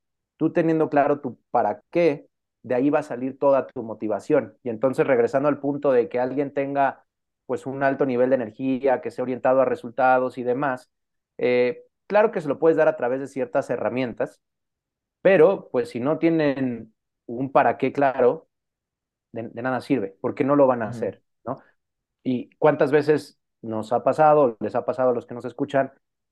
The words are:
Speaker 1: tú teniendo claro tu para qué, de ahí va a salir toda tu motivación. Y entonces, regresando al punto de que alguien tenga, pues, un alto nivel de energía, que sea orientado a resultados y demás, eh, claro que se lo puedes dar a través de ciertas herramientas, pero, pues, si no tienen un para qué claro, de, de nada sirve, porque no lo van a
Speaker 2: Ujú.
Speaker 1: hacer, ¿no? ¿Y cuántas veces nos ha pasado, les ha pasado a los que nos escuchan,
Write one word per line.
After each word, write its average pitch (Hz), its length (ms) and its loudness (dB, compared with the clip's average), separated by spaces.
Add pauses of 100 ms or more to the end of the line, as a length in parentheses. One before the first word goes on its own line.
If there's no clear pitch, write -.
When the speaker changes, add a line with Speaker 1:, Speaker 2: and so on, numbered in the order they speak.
(360)
Speaker 1:
tú 156 160 -2
teniendo 160 380 0
claro 143 300 2
tu 117 180 -10 (120)
para 107 400 0
qué, 160 380 0 (340)
de 123 120 -4
ahí 135 160 0
va 151 100 2
a - 20 -6
salir 131 360 -8
toda 135 300 2
tu 127 140 -12
motivación. 110 800 -2
Y 123 80 -8
entonces, 131 360 0
regresando 135 420 2
al 143 120 -2
punto 143 320 -2
de 120 160 2
que 120 120 -4
alguien 135 340 -4
tenga, 139 500 -2 (420)
pues, 123 200 -6
un 135 160 -8
alto 139 240 0
nivel 127 240 0
de 131 60 2
energía, 127 640 -2
que 117 120 -10
sea 131 120 -8
orientado 127 380 0
a - 20 4
resultados 127 760 0
y 123 40 -6
demás, 127 480 -4 (480)
eh, 123 460 0 (240)
claro 214 240 2
que 202 100 -6
se 151 60 -8
lo 135 100 -4
puedes 160 180 4
dar 151 120 4
a 156 80 0
través 127 240 -4
de 139 80 -10
ciertas 131 420 -4
herramientas, 120 720 -4 (800)
pero, 185 500 4
pues, 120 180 -2
si 123 100 -8
no 143 180 -2
tienen 135 760 -2 (320)
un 131 260 -6
para 123 260 2
qué 131 140 -2
claro, 135 560 0 (840)
de, 117 160 -10
de 113 140 -14
nada 127 180 -2
sirve, 120 400 -4
porque 123 240 -4
no 143 120 2
lo 143 100 6
van 123 160 2
a 107 60 -6
Speaker 2:
Ujú. - 0 -
Speaker 1:
hacer, 113 340 -8 (220)
¿no? 127 160 -8 (640)
¿Y 123 340 -4
cuántas 147 340 4
veces 147 480 2 (220)
nos 110 300 -6
ha 117 120 0
pasado, 143 560 4
les 104 160 -6
ha - 100 -4
pasado 127 240 0
a 123 40 2
los 117 120 -8
que - 80 -14
nos 120 120 -12
escuchan, 135 460 -4 (400)